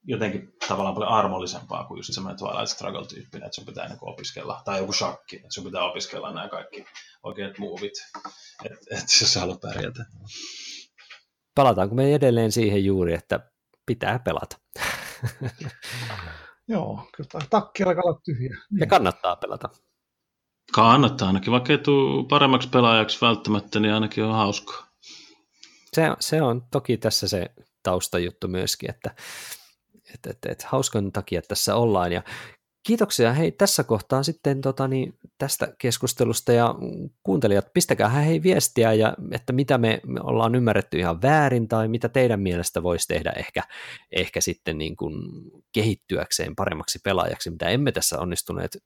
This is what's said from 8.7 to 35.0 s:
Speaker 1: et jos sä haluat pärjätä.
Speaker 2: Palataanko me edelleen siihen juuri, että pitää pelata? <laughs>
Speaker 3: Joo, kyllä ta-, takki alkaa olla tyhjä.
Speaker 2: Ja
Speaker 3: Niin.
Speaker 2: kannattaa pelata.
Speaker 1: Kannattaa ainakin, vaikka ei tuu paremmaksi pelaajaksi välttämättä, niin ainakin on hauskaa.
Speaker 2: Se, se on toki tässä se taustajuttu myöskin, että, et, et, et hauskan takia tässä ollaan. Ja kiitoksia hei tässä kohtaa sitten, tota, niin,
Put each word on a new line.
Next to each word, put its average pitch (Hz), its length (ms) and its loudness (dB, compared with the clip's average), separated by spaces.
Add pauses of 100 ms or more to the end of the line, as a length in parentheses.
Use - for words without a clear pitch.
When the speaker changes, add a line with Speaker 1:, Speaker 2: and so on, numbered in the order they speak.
Speaker 1:
et - 260 -12 (220)
jos 113 140 2
sä 95 60 0
haluat 92 200 -6
pärjätä. 104 440 -8 (1500)
Speaker 2:
Palataanko 107 400 4
me 139 200 4
edelleen 117 380 4
siihen 104 320 2
juuri, 90 300 2
että - 260 -2 (460)
pitää 120 320 -2
pelata? - 380 -4 (220)
<laughs> - 1900 -10
Speaker 3:
Joo, 113 480 -6
kyllä 139 160 -12
ta-, 156 180 -8
takki 202 320 2
alkaa 180 220 2
olla 170 200 0
tyhjä. 127 260 -4
Speaker 2:
Ja 104 80 -12 (120)
Speaker 3:
Niin. 190 180 0
Speaker 2:
kannattaa 92 480 4
pelata. 98 320 -8 (1040)
Speaker 1:
Kannattaa 113 560 6
ainakin, 95 240 0
vaikka 123 200 2
ei 143 60 4
tuu 139 460 2
paremmaksi 131 440 4
pelaajaksi 113 520 4
välttämättä, 107 600 0
niin 107 140 2
ainakin 107 300 -2
on 110 100 0
hauskaa. - 520 -2 (1080)
Speaker 2:
Se, 160 100 2 (180)
se 156 220 0
on 123 280 0
toki 131 260 0
tässä 107 320 0
se 90 220 -2 (320)
taustajuttu 90 680 -2
myöskin, 92 420 -4
että, - 240 -10 (1000)
et, - 120 -18
et, - 120 -12 (100)
et - 140 -8
hauskan 110 500 -2
takia 92 300 -4
tässä - 340 -2
ollaan. 98 360 2
Ja 92 100 -2 (640)
kiitoksia 202 460 2
hei 160 200 2
tässä - 320 2
kohtaa 123 380 0
sitten, 139 380 -2
tota, 135 280 0
niin, 131 300 -2 (200)